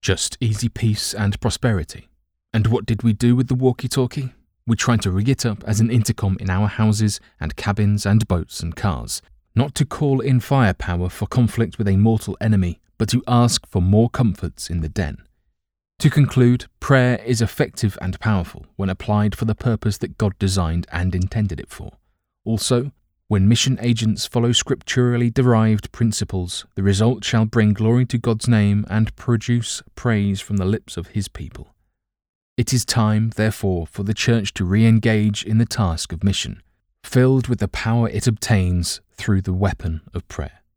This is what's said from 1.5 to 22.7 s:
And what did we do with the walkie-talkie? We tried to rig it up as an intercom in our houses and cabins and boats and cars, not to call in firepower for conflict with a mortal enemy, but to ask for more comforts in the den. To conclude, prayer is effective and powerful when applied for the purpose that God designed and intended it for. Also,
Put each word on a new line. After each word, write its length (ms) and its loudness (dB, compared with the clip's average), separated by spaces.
And 140 2
what 180 0
did 180 -2
we 80 4
do 240 2
with 140 0
the 60 0
walkie-talkie? 760 -2
We 120 0
tried 240 2
to 100 -2
rig 160 0
it 180 0
up 200 -4
as 160 0
an 100 2
intercom 480 0
in 100 -6
our 200 2
houses 500 0
and 200 -8
cabins 480 0
and 240 4
boats 320 -2
and 160 -8
cars, 440 -4
not 220 0
to 100 0
call 360 -2
in 180 2
firepower 680 0
for 180 -8
conflict 500 0
with 100 -2
a 100 4
mortal 420 2
enemy, 400 0
but 120 -2
to 180 0
ask 400 2
for 140 -2
more 280 4
comforts 600 -2
in 100 -4
the 80 -4
den. 300 -6
To 100 4
conclude, 580 4
prayer 460 2
is 160 0
effective 600 -2
and 200 -6
powerful 440 -2
when 120 -2
applied 460 0
for 80 -4
the 100 -2
purpose 440 -2
that 200 -8
God 220 -2
designed 500 0
and 240 -2
intended 460 -2
it 100 -14
for. 280 -16
Also, 480 -2